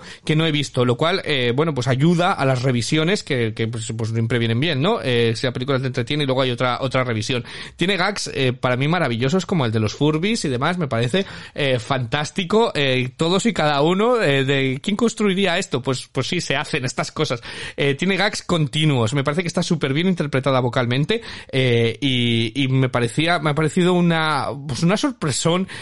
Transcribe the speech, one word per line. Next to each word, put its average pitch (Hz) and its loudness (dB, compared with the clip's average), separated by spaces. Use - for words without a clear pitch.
que 156 0
no 160 4
he 160 2
visto", 135 0
lo 123 2
cual, 170 0
eh, 127 0
bueno, 156 0
pues 123 -2
ayuda 165 4
a 139 0
las 131 2
revisiones 156 0
que, 117 -2
que, 113 -2
pues, 113 -8
pues 113 -4
siempre 117 0
vienen 117 2
bien, 143 0
¿no? 214 2
Eh, 117 2
si 135 -4
la 123 0
película 127 -2
te 135 -4
entretiene 127 -2
y - 0
luego 131 0
hay 127 0
otra, 123 0
otra 127 0
revisión. 117 -2
Tiene 185 0
gags, 190 -2
eh, 131 0
para 127 0
mí 139 0
maravillosos 147 0
como 160 0
el 110 0
de 110 0
los 107 0
Furbies 160 0
y 156 -2
demás, 139 -2
me 160 -2
parece, 120 0
eh, 131 0
fantástico, 151 0
eh, 127 0
todos 180 0
y 220 4
cada 151 2
uno, 214 2
eh, 139 2
de 135 0
quién 208 -4
construiría 196 0
esto, 156 -4
pues, 131 -4
pues 131 -2
sí, 180 -2
se 143 -2
hacen 143 -2
estas 156 -4
cosas. 139 -4
Eh, 139 0
tiene 185 0
gags 196 -2
continuos, 147 2
me 139 2
parece 147 0
que 170 -6
está 170 -2
súper 170 0
bien 156 0
interpretada 143 0
vocalmente, 127 0
eh, 120 2
y, 120 2
y 135 2
me 131 2
parecía, 151 0
me 151 0
ha 139 -2
parecido 170 2
una, 160 2
pues 151 -4
una 180 4
sorpresón, 180 -2